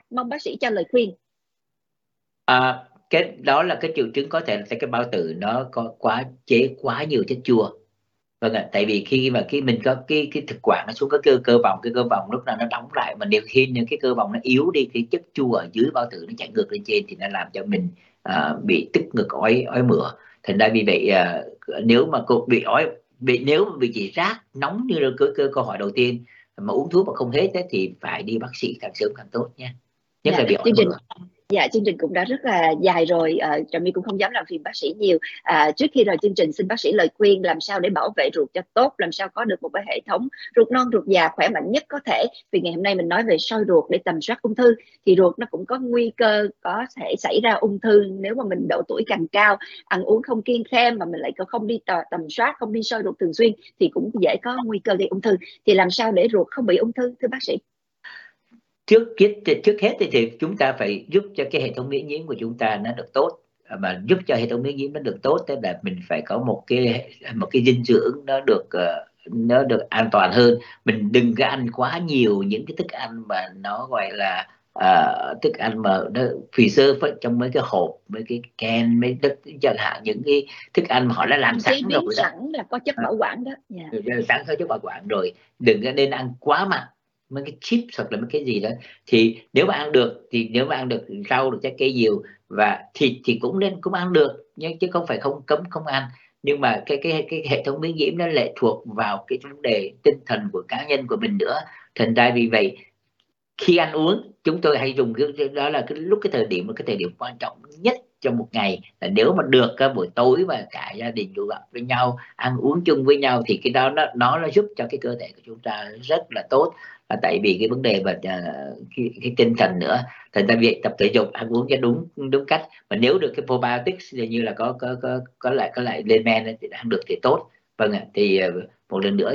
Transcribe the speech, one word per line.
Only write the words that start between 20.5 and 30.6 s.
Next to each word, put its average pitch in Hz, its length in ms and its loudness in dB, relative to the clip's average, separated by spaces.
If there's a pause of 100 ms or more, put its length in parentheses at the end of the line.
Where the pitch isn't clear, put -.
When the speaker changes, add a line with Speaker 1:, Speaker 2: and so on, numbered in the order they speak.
Speaker 2:
ra 110 140 6
vì 110 140 4
vậy, 90 220 2
à, 90 340 2 (420)
nếu 120 220 6
mà 139 200 -2
cô 120 220 2
bị 117 140 4
ói, 143 240 0 (340)
bị, 123 180 2
nếu 151 260 2
mà 208 140 -4
bị 120 160 0
chỉ 98 220 -6
rát 196 200 -2 (180)
nóng 170 320 -6
như 175 120 -2
là 135 200 2
cái, 143 180 4
cái 139 160 2
câu 127 120 -2
hỏi 101 140 -6
đầu 101 120 -4
tiên 123 340 0 (320)
mà 101 160 -4
uống 139 180 -2
thuốc 190 160 4
mà - 80 -4
không 123 160 -4
hết 175 240 2
ấy, 180 160 -4
thì 95 300 -2
phải 80 220 -6
đi 110 160 -4
bác 127 160 -8
sĩ 120 260 -6
càng 98 140 -10
sớm 104 220 -2
càng 107 160 -18
tốt 123 240 -4
nha. 127 180 -14 (500)
Nhất 151 80 2
Speaker 1:
Dạ, - 60 2
Speaker 2:
là 117 100 2
bị 202 60 4
ói - 100 0